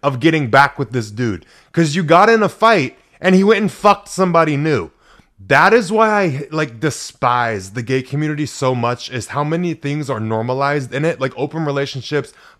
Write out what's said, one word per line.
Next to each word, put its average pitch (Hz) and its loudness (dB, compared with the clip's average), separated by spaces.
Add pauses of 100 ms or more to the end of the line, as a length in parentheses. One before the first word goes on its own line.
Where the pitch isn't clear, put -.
of 135 -2
getting 156 2
back 139 2
with 120 -6
this 110 -4
dude. 104 -4 (260)
'Cause 160 0
you 190 -2
got 170 6
in 226 4
a 196 2
fight 208 2 (200)
and 185 2
he 190 6
went 208 4
and 202 -2
fucked - 0
somebody 165 0
new. 143 -2 (560)
That 151 4
is 214 2
why 220 4
I, 160 -2
like, 147 -4
despise 120 -4
the 120 -8
gay 131 -2
community 151 -4
so 131 -2
much, 120 -4
is 123 -8
how 143 -4
many 170 -4
things 143 -6
are 113 -4
normalized 123 -4
in 139 -4
it, 160 -2
like 131 -4
open 151 -6
relationships, 139 -4 (280)